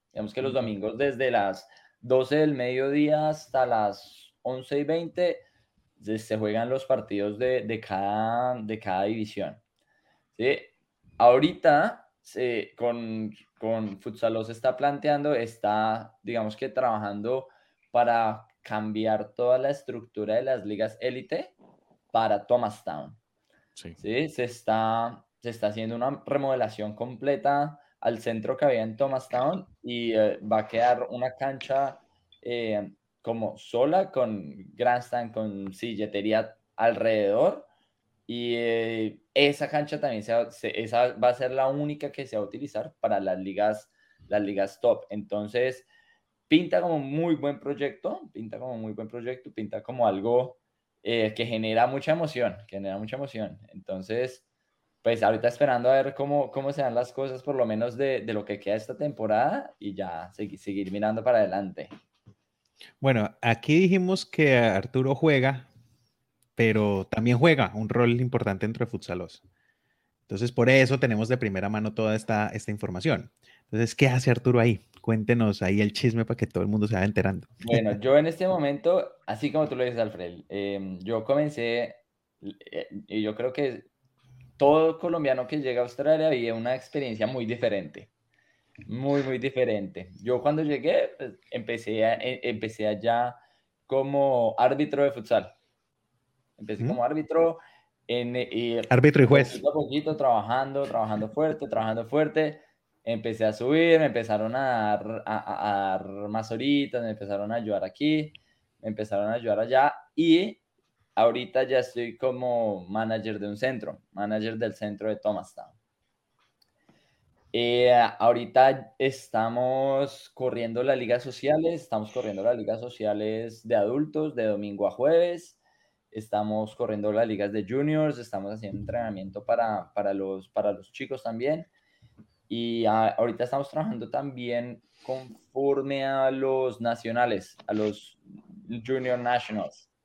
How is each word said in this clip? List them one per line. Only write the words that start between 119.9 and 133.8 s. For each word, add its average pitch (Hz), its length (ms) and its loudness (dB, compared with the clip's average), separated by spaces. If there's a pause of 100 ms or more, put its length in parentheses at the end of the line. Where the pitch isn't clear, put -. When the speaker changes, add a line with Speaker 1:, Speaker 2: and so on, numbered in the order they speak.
Speaker 1:
corriendo 117 480 -2
las 131 160 2
ligas 120 240 0
sociales, 160 600 0
estamos 107 300 -6
corriendo 107 300 -4
las 120 140 2
ligas 110 240 -4
sociales 110 840 -4
de 117 100 2
adultos 147 580 0
de 120 100 -2
domingo 101 420 -2
a 98 40 -2
jueves, 170 680 2 (520)
estamos 107 680 -4
corriendo 107 360 -2
las 113 140 2
ligas 101 260 -2
de 107 140 -2
juniors, 147 520 0
estamos 101 340 -8
haciendo 101 280 -10
entrenamiento 101 640 -8
para, 113 500 -2
para 98 180 -2
los, 95 380 -6
para 113 220 0
los - 200 -16
chicos 131 300 -10
también, 127 440 -4 (840)
y 117 360 -2
a-, 110 240 4
ahorita 120 360 0
estamos 139 260 -4
trabajando 170 400 -4